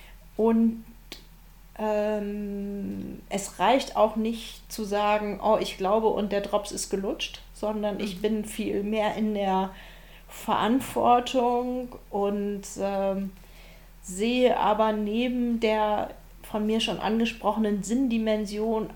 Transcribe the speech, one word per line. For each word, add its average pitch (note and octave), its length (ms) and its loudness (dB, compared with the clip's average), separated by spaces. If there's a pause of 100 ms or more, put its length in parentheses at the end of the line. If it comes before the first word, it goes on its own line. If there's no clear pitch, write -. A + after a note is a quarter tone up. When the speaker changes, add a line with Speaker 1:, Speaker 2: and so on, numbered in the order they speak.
(360)
Speaker 1:
und, A3+ 480 4 (960)
ähm, G3+ 1500 -2
es - 300 -6
reicht A#3+ 360 4
auch A3 220 4
nicht A3+ 520 -6
zu - 140 -6
sagen, G#3 580 0
"Oh, G#3+ 200 4
ich - 160 -6
glaube A3 320 4
und G#3 240 0
der G3+ 80 2
Drops G3+ 320 -2
ist - 160 -6
gelutscht", - 520 -4 (120)
sondern G#3 480 -2
ich G3+ 160 -6
Speaker 2:
Mhm. - 40 -10
Speaker 1:
bin G#3+ 240 0
viel G3+ 380 -2
mehr G#3+ 320 0
in G#3+ 200 0
der F#3+ 340 2 (580)
Verantwortung B3 1700 2 (140)
und, G3+ 540 -2 (140)
ähm, G3 540 -2 (720)
sehe A#3 580 2
aber G#3+ 340 4
neben A#3 680 0
der G#3+ 500 2 (340)
von G#3+ 220 -2
mir A3 140 2
schon A3 200 -2
angesprochenen G#3+ 840 0
Sinndimension A3 1120 0